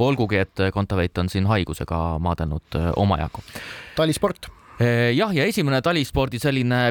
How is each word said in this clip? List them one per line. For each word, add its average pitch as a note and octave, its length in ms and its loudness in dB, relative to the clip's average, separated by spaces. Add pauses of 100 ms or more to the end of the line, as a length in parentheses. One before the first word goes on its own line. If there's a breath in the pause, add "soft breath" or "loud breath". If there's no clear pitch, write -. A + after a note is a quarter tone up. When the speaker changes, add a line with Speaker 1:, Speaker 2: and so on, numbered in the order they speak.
Speaker 1:
olgugi A#2+ 420 2
et F#2+ 300 -2
Kontaveit G2 480 0
on F2+ 80 0
siin F#2+ 240 0
haigusega E2+ 500 -2 (220)
maadelnud, D#2+ 560 -2
äh, E2+ 160 0
omajagu. - 480 0 (560 loud breath)
Speaker 2:
Talisport. D#3+ 480 0 (340)
Speaker 1:
Eh, A#2+ 320 2
jah, G3+ 220 0
ja C#3 100 2
esimene C#3+ 380 0
talispordi C3+ 560 0
selline B2+ 380 0 (120)